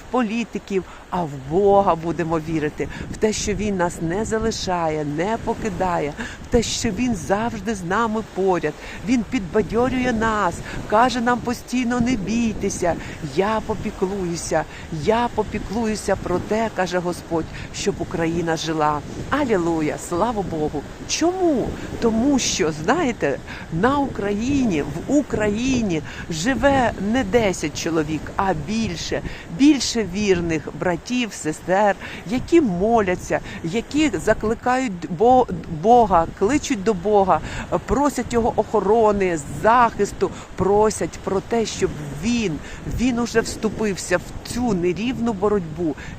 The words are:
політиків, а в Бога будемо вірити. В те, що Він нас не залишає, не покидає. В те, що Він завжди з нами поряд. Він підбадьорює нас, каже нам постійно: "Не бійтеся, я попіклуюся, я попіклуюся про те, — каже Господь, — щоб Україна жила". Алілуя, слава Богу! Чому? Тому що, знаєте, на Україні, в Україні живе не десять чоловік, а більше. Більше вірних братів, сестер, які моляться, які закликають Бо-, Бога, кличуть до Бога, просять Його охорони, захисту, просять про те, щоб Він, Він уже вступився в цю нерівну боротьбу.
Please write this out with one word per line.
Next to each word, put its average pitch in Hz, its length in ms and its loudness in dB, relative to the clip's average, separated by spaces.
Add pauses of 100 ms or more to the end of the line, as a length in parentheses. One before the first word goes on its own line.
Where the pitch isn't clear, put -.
(120)
політиків, 220 720 -2 (260)
а 180 140 -2
в 156 60 -4 (220)
Бога 196 440 6
будемо 165 440 -2
вірити. 156 480 -2 (260)
В - 40 -10
те, 214 160 2
що - 200 -2
Він 196 240 -2
нас 175 240 -2
не 180 240 -2
залишає, 185 800 -2
не 170 400 -2
покидає. 175 680 -2 (300)
В - 80 -8
те, 233 120 4
що - 260 -2
Він 233 260 0
завжди 208 600 -2
з 185 80 -8
нами 214 400 0 (120)
поряд. 180 380 2 (340)
Він 240 220 2
підбадьорює 240 880 0
нас, 208 360 2 (340)
каже 240 320 4
нам 247 180 2
постійно: 240 600 -2
"Не 247 160 2
бійтеся, 196 800 0 (400)
я 208 300 2
попіклуюся, 180 1000 -2 (400)
я 226 320 2
попіклуюся 208 800 -2
про 180 240 -2
те, — 214 360 -2
каже 180 240 -2
Господь, — 170 460 -4 (300)
щоб 196 240 -2
Україна 165 580 0
жила". 151 420 0 (300)
Алілуя, 170 680 2 (120)
слава 202 420 0
Богу! 151 300 -2 (260)
Чому? 330 600 2 (340)
Тому 233 380 4
що, 165 320 0
знаєте, 165 680 0 (340)
на 240 240 2
Україні, 220 840 0
в 147 340 -2
Україні 220 880 2 (280)
живе 240 640 2 (200)
не 262 120 2
десять 190 600 2
чоловік, 156 380 0 (140)
а 190 180 2 (140)
більше. 208 540 -4 (360)
Більше 247 560 4
вірних 175 540 2 (120)
братів, 185 540 -2
сестер, 185 640 2 (320)
які 262 340 4
моляться, 185 800 2 (240)
які 233 480 0 (140)
закликають 226 680 0 (240)
Бо-, 247 300 6 (340)
Бога, 196 460 6 (120)
кличуть 226 440 2
до 226 100 4
Бога, 185 460 4 (460)
просять 247 480 0
Його 233 220 2
охорони, 202 840 2 (220)
захисту, 214 720 4 (240)
просять 202 680 2
про 190 180 -2
те, 233 240 -2
щоб - 240 -2 (340)
Він, 214 360 0 (400)
Він 240 200 0
уже 226 220 0
вступився 202 760 -2
в - 360 -10
цю 240 200 0
нерівну 214 600 -2
боротьбу. 175 640 -2 (240)